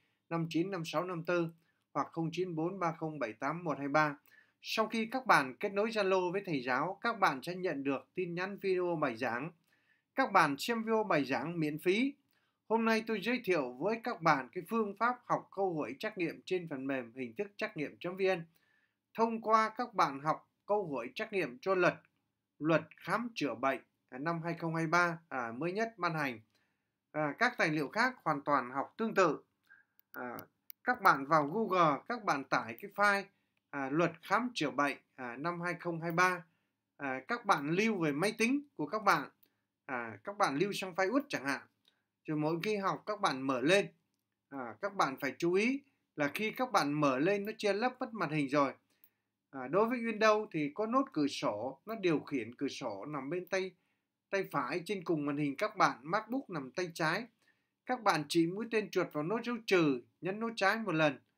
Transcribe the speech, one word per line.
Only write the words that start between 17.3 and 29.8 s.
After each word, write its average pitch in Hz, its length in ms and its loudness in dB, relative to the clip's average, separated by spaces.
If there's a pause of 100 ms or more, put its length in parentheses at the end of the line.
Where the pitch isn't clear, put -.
thức 202 100 -6 (100)
trắc 208 200 -6
nghiệm 147 240 -6
chấm 180 160 -6
V 190 40 -4
N. 185 220 2 (720)
Thông 226 260 0
qua 220 360 4
các 233 180 -6
bạn 147 260 0
học - 300 -2 (160)
câu 196 280 0
hỏi 123 200 -6
trắc 214 180 -8
nghiệm 135 260 -2
cho 190 160 0
luật, 175 200 6 (640)
luật 156 240 4 (140)
khám 220 380 -4
chữa 127 200 -2
bệnh, 131 260 0 (280)
à, 127 100 -12
năm 160 240 -2
hai 170 120 -4
không 165 200 -4
hai 165 120 0
ba, 170 320 4 (100)
à, 120 240 -4
mới 160 200 -4
nhất 226 240 -4
ban 170 180 -2
hành. 131 260 -4 (720)
À, 151 260 -2
các 233 200 2
tài 190 100 2
liệu 151 200 0
khác 247 360 0
hoàn 147 180 -2
toàn 131 280 0
học 135 260 -6
tương 220 180 -4
tự. 165 280 4 (680)